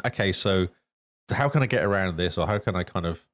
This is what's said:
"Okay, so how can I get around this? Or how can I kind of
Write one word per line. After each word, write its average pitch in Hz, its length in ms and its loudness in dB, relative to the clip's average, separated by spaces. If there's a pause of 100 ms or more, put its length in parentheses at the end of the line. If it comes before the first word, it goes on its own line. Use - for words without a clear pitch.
"Okay, 101 260 0
so 95 360 2 (600)
how 143 180 0
can 143 140 2
I 131 40 2
get 117 180 0
around 95 320 0
this? 87 220 -2
Or 82 80 0
how 104 120 0
can 101 180 -2
I 90 80 -2
kind 85 220 -6
of 85 280 -6